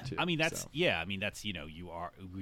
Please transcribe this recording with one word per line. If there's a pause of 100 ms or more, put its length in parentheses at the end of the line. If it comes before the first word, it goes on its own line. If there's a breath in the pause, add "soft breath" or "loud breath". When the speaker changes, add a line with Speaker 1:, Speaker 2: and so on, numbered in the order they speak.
Speaker 1:
too,
Speaker 2:
I
mean,
that's,
Speaker 1:
so.
Speaker 2:
yeah,
I
mean,
that's,
you
know,
you
are, (300)